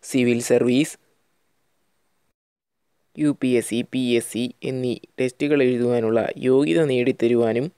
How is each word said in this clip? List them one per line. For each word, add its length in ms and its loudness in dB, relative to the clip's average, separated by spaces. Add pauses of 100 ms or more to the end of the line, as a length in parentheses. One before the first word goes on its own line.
സിവിൽ 320 0 (100)
സർവീസ്, 440 2 (2250)
യു 80 2 (100)
പി 100 0 (100)
എസ് 100 -6
സി, 100 -2 (140)
പി 80 -2 (160)
എസ് 160 -2
സി 100 -4 (260)
എന്നീ 240 -4 (260)
ടെസ്റ്റുകൾ 460 0
എഴുതുവാനുള്ള 540 0 (260)
യോഗ്യത 360 2 (100)
നേടിത്തരുവാനും 760 0 (120)